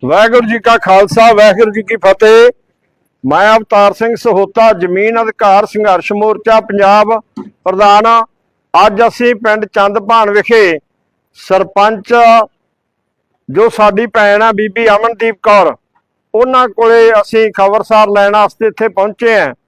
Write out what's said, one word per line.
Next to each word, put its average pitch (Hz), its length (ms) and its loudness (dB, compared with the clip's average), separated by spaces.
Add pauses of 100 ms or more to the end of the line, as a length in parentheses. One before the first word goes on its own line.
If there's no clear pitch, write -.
ਵਾਹਿਗੁਰੂ 220 460 0
ਜੀ 226 100 -4
ਕਾ 226 200 0
ਖਾਲਸਾ, 202 540 2
ਵਾਹਿਗੁਰੂ 214 400 4
ਜੀ 214 100 -6
ਕੀ 226 140 -8
ਫਤਿਹ। 220 540 4 (760)
ਮੈਂ 185 320 0
ਅਵਤਾਰ 202 360 0
ਸਿੰਘ 226 240 -4
ਸਹੋਤਾ, 202 580 0
ਜ਼ਮੀਨ 190 480 -4
ਅਧਿਕਾਰ 214 440 0
ਸੰਘਰਸ਼ 208 460 -4
ਮੋਰਚਾ 214 500 -2
ਪੰਜਾਬ 208 580 0 (440)
ਪ੍ਰਧਾਨ। 202 420 2 (680)
ਅੱਜ 196 280 0
ਅਸੀਂ 240 340 -2
ਪਿੰਡ 214 300 -4
ਚੰਦਭਾਨ 208 640 -2
ਵਿਖੇ 208 480 0 (600)
ਸਰਪੰਚ 196 760 -2 (1300)
ਜੋ 190 200 0
ਸਾਡੀ 214 400 -2
ਭੈਣ 208 340 0
ਆ 226 100 0
ਬੀਬੀ 214 360 -4
ਅਮਨਦੀਪ 226 540 -2
ਕੌਰ, 190 320 2 (600)
ਉਹਨਾਂ 254 340 0
ਕੋਲੇ 226 440 2
ਅਸੀਂ 220 400 -2
ਖਬਰਸਾਰ 214 580 0
ਲੈਣ 202 220 0
ਵਾਸਤੇ 214 340 -2
ਇੱਥੇ 220 240 -4
ਪਹੁੰਚੇ 208 480 -2
ਹਾਂ 147 140 -4 (160)